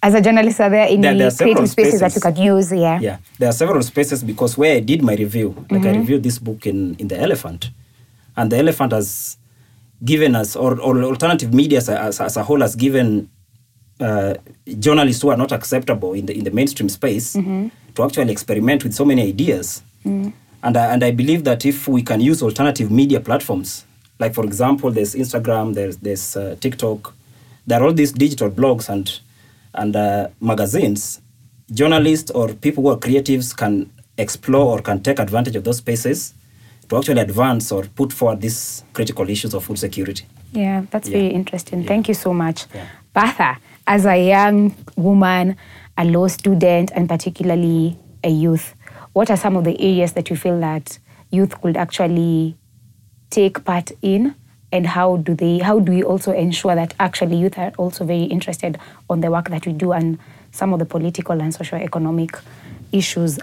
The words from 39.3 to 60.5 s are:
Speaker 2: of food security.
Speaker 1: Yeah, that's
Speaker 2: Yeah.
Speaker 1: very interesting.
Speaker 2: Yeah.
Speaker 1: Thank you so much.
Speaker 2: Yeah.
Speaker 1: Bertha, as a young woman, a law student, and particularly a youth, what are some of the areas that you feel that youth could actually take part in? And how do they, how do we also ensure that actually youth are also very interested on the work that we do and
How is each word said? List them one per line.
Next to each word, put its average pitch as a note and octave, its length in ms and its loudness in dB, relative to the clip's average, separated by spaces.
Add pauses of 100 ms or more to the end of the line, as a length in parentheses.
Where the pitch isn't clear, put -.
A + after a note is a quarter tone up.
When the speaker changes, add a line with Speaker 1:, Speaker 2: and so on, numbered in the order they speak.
Speaker 2:
of F#2+ 100 -6
food G#2 140 -8
security. - 460 -8 (280)
Speaker 1:
Yeah, G3 380 -2
that's G#3+ 180 -6
Speaker 2:
Yeah. G3+ 100 -4
Speaker 1:
very G3 160 2
interesting. F#3 480 -6
Speaker 2:
Yeah. E3+ 60 -6
Speaker 1:
Thank G#3+ 200 0
you G#3+ 60 2
so - 200 -4
much. E3 400 -4
Speaker 2:
Yeah. F2 120 -14 (280)
Speaker 1:
Bertha, G3 420 2 (300)
as G3+ 200 4
a F#3+ 100 4 (120)
young G#3 460 4 (220)
woman, F#3 600 2 (420)
a F3 60 0
law F3 240 4
student, F3 640 2
and F3 140 0
particularly E3+ 880 0 (260)
a F3 80 -2
youth, D#3+ 440 0 (400)
what A3 160 2
are G3+ 60 4
some F#3+ 200 0
of F3 80 0
the E3+ 160 -2
areas F3+ 320 2
that F3 160 -4
you E3+ 80 -4
feel F3 240 -2
that D#3 380 -6 (320)
youth G3 320 0
could E3 140 0
actually E3+ 800 0 (720)
take G3 340 0
part F3 260 -4 (120)
in? G#3+ 320 0 (380)
And F3+ 160 0
how F3+ 300 2
do E3 160 -2
they, E3+ 240 0
how G3+ 200 2
do F3+ 140 2
we F3+ 100 2
also F#3+ 300 -2
ensure E3+ 420 0
that E3+ 240 -2
actually F3+ 380 -2
youth F#3 220 0
are F#3 200 -6
also F3+ 260 -4
very E3+ 200 0
interested E3+ 520 -4 (320)
on F3 120 0
the E3+ 100 0
work E3+ 200 -2
that D#3+ 160 -6
we F3 60 -4
do F3 200 -2
and E3 260 0 (320)